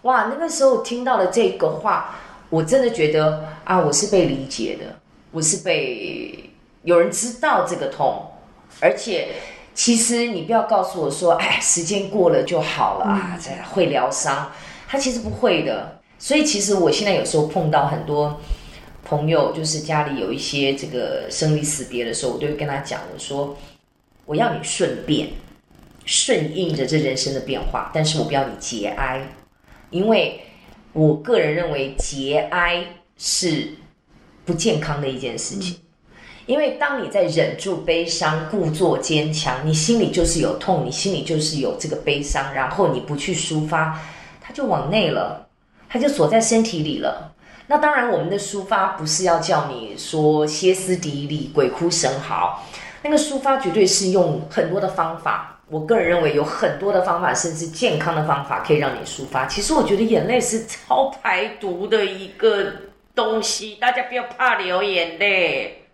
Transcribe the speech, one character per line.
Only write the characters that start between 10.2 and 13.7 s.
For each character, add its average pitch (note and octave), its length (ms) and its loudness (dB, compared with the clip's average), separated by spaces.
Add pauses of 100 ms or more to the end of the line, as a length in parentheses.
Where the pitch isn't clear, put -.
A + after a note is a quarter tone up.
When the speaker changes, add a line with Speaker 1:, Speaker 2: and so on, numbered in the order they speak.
Speaker 1:
你 F#3 160 -4
不 D#3+ 100 -2
要 A3+ 120 4
告 F#3+ 200 2
诉 F3+ 160 -6
我 C#3+ 100 0
说 F3 300 2
：“哎， - 220 0
时 - 200 2
间 G3 280 -2
过 F#3+ 180 4
了 - 140 6
就 E3+ 180 0
好 G2 380 0
了 - 80 0
啊， F#3+ 260 0
Speaker 2:
嗯。 E3+ 100 -10
Speaker 1:
这 - 80 -12 (200)